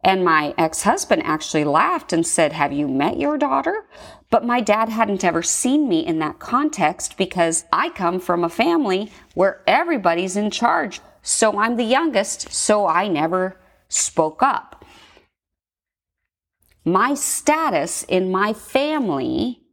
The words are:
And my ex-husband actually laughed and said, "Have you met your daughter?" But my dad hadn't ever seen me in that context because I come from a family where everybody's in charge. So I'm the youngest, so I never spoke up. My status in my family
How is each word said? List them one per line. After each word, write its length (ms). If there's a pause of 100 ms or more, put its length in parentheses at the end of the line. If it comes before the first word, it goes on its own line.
And 200
my 360
ex-husband 680
actually 400
laughed 480
and 140
said, 260
"Have 200
you 160
met 280
your 220
daughter?" 480 (440)
But 140
my 160
dad 280
hadn't 360
ever 180
seen 460
me 160
in 140
that 220
context 760
because 560
I 160
come 300
from 240
a 80
family 600 (240)
where 320
everybody's 720
in 140
charge. 500 (220)
So 360
I'm 180
the 80
youngest, 680
so 340
I 200
never 540 (280)
spoke 540
up. 420 (2000)
My 300
status 880
in 280
my 220
family 1080 (100)